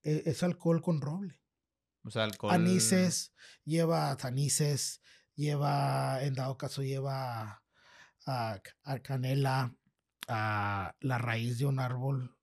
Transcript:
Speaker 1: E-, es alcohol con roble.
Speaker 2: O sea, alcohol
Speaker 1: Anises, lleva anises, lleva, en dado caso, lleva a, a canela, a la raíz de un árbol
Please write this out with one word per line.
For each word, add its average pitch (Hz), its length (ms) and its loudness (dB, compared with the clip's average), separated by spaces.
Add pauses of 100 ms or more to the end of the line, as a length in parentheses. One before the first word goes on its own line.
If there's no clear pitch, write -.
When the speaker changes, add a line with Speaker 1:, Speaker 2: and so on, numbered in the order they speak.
Speaker 1:
E-, 151 220 0
es 156 180 0
alcohol 170 380 2
con 160 180 0
roble. 160 400 -6 (640)
Speaker 2:
O 107 60 -10
sea, 110 140 2
alcohol 104 300 0
Speaker 1:
Anises, 180 800 4 (300)
lleva 160 480 2 (100)
anises, 143 800 0 (320)
lleva, 139 880 0
en 139 120 0
dado 131 220 -4
caso, 139 260 -6
lleva 135 800 -4 (600)
a, 113 380 -2 (220)
a 135 160 -4
canela, 131 760 0 (500)
a 104 760 -2
la 127 180 0
raíz 117 400 -2
de 139 80 0
un 135 120 0
árbol 127 640 -2